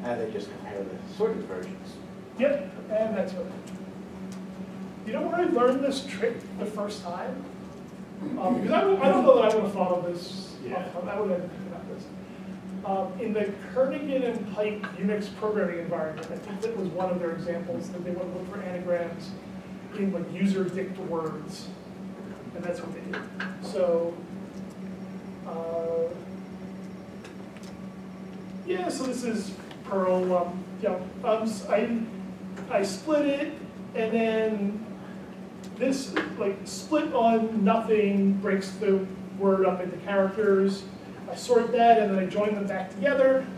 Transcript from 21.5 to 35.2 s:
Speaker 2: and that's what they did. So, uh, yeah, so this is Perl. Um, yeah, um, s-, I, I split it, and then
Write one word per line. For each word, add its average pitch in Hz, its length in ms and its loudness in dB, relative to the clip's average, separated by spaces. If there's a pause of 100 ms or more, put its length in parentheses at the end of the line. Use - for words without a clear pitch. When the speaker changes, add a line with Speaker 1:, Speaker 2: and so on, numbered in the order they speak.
Speaker 2:
and 175 80 -8
that's 175 160 -2
what - 140 -8
they - 180 -8
did. - 100 -4 (500)
So, 170 420 2 (1300)
uh, 165 680 -2 (2500)
yeah, 349 240 0
so 262 140 -2
this 247 200 -2
is 196 300 -2 (320)
Perl. 185 500 4
Um, 180 280 0 (180)
yeah, 190 140 2 (280)
um, 220 200 4
s-, 220 240 -2
I, 226 320 4 (720)
I 202 120 4
split 294 420 2
it, 277 280 2 (420)
and 220 160 2
then 220 760 2 (880)